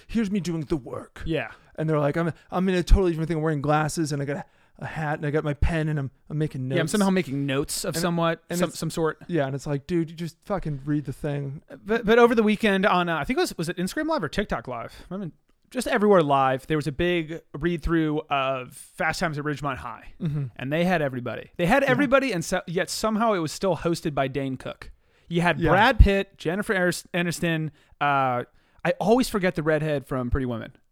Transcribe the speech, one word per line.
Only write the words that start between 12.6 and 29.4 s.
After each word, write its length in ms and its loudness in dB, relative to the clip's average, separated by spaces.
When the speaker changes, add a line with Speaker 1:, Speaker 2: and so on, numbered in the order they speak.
Speaker 2:
on, 240 2
uh, 80 0
I 80 -2
think 120 -4
it 40 2
was, 160 -2
was 120 -4
it 80 -6
Instagram 300 -4
Live 160 -2
or 60 -4
TikTok 380 -4
Live? 260 -10
I 80 -8
mean, 140 -10
just 160 -4
everywhere 340 6
live, 460 2
there 100 0
was 100 -4
a 40 -4
big 480 -2
read 240 -2
through 380 2
of 440 -2
Fast 480 -4
Times 160 -2
at 80 -4
Ridgemont 320 -4
High, 260 -14
Speaker 1:
Mm-hmm. 220 -4
Speaker 2:
and 160 -6
they 100 2
had 180 2
everybody. 540 -6
They 100 0
had 180 4
Speaker 1:
Yeah. 80 0
Speaker 2:
everybody, 420 2
and 100 -2
so, 240 -2
yet 220 -2
somehow 420 0
it 80 0
was 140 -4
still 240 0
hosted 360 -2
by 140 0
Dane 300 -4
Cook. 340 -14
You 100 0
had 220 2
Speaker 1:
Yeah. 100 4
Speaker 2:
Brad 260 6
Pitt, 400 6
Jennifer 360 -2
Anis-, 400 0
Aniston. 560 0
Uh, 420 2
I 160 0
always 300 4
forget 260 0